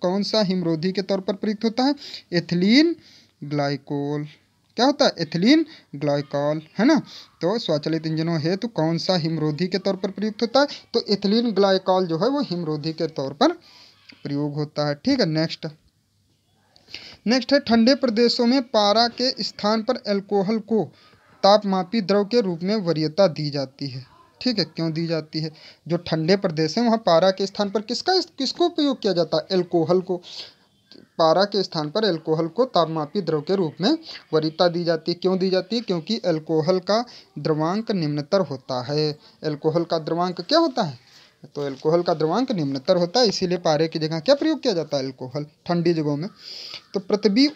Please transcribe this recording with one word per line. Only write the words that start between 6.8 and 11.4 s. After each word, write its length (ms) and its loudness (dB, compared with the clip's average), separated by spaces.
ना। 100 6
तो 180 0
स्वचालित 480 -2
इंजनों 340 -2
हेतु 280 -2
कौन 280 0
सा 180 0
हिमरोधी 520 -2
के 100 -2
तौर 180 -2
पर 160 -6
प्रयुक्त 300 -6
होता 180 2
है? 80 4
तो 160 -2
एथिलीन 420 0